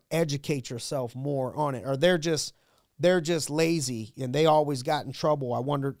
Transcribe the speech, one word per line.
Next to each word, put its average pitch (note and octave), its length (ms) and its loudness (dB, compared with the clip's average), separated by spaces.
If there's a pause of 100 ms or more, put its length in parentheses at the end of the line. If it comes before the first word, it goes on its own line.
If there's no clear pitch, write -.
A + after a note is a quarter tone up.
(120)
educate D3 580 -2
yourself B2 460 -6
more C3 400 -4
on D3 200 -2
it. G#2 100 -8
Or C3+ 100 -2
they're F3 220 4
just, D#3 360 -2 (460)
they're F3 220 6
just D#3 280 -2
lazy, C#3+ 680 0
and C3 180 -4
they D#3 120 6
always D3 360 4
got D3 220 -2
in C3+ 80 -8
trouble. C#3+ 400 0
I A#2 60 -2
wonder, C#3 420 -2